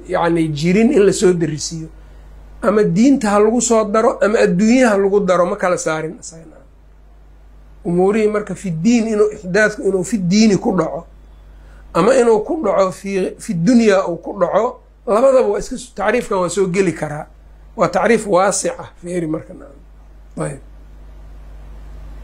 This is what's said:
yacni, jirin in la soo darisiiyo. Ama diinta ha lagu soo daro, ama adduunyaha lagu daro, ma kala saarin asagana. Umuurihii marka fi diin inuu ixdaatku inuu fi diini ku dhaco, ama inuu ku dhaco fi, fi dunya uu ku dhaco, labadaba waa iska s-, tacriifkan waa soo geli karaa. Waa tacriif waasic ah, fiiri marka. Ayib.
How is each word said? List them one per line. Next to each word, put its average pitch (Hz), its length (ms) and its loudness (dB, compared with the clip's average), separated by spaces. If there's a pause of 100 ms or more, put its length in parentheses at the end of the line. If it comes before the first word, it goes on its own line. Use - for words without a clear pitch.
yacni, 170 400 0
jirin 180 420 2
in 233 140 4
la 190 80 4
soo 185 200 2
darisiiyo. 160 540 -6 (760)
Ama 208 220 2
diinta 214 460 2
ha 208 100 2
lagu 226 220 2
soo 226 240 2
daro, 220 360 0
ama 214 180 0
adduunyaha 214 580 4
lagu 196 220 2
daro, 180 260 2
ma 196 100 -4
kala 185 220 -2
saarin 160 420 -6
asagana. 160 380 -20 (1300)
Umuurihii 196 420 2
marka 208 280 -4
fi 190 160 -8
diin 220 360 2
inuu 214 300 2
ixdaatku 202 480 0
inuu 185 180 0
fi 233 140 -4
diini 196 400 4
ku 226 200 -2
dhaco, 160 280 -2 (880)
ama 226 220 2
inuu 233 280 4
ku 320 220 -6
dhaco 185 260 0
fi, 196 480 -6
fi - 140 -8
dunya 196 560 4
uu 170 80 -6
ku - 220 -12
dhaco, 180 420 0 (260)
labadaba 247 400 4
waa 208 120 -2
iska - 180 -10
s-, - 180 -16
tacriifkan 214 420 -2
waa 180 120 -2
soo 190 180 -2
geli 180 240 0
karaa. 147 360 -10 (500)
Waa 165 100 0
tacriif 208 400 0
waasic 170 520 0
ah, - 100 -16 (120)
fiiri 175 260 -6
marka. - 260 -8 (840)
Ayib. 147 220 -8 (1600)